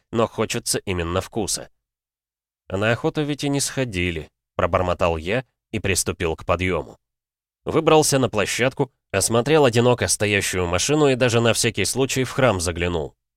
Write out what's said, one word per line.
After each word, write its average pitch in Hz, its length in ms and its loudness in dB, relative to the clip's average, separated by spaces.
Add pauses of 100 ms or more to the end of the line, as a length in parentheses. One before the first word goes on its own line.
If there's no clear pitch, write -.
(120)
но 113 160 0
хочется 113 500 -4
именно 90 420 -4
вкуса. - 480 -6 (1000)
"А 95 80 -6
на 107 160 0
охоту 156 300 -2
ведь 143 220 -6
и 143 40 -2
не 139 120 -2
сходили", 90 680 -4 (240)
пробормотал 90 600 0
я 92 280 -4 (280)
и 107 80 -6
приступил 90 560 -2
к - 100 -14
подъему. 87 500 -2 (680)
Выбрался 156 540 2
на 123 100 2
площадку, 117 640 -2 (180)
осмотрел 120 540 2
одиноко 120 440 4
стоящую 98 580 0
машину 139 420 2
и 131 80 4
даже 120 240 2
на 117 120 4
всякий 107 320 -2
случай 131 400 -2
в 123 60 -6
храм 117 300 2
заглянул. 85 540 -2 (220)